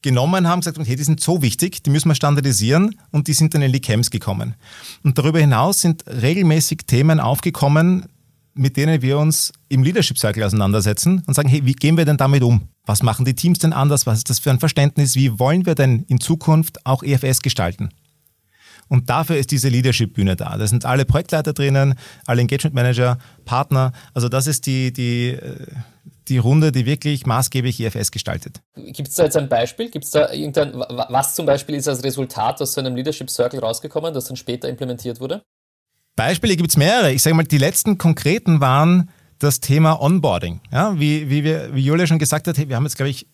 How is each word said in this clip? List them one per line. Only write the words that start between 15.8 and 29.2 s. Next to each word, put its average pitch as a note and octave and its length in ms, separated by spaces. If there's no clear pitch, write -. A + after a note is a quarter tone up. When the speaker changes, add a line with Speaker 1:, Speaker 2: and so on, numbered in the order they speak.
Speaker 1:
in B2+ 140
Zukunft D#3+ 640
auch C3 180
E C#3 80
F C3 120
S C3 180
gestalten?“ G2 480
Und B2 220
dafür D#3 260
ist C#3 160
diese C3 160
Leadership-Bühne A#2 680
da. G2+ 200
Da G#2+ 80
sind G#2+ 200
alle C3 180
Projektleiter D#3 480
drinnen, C#3 440
alle A#2+ 140
Engagement C#3 340
Manager, B2 440
Partner. C3 480
Also A#2+ 160
das C3 180
ist - 180
die, C3 280
die, A#2+ 380
äh, - 360
die C3+ 80
Runde, C#3+ 340
die B2 140
wirklich D3 400
maßgeblich B2 560
E A2+ 40
F G#2 100
S G#2 160
gestaltet. - 500
Speaker 2:
Gibt's - 400
da E3+ 100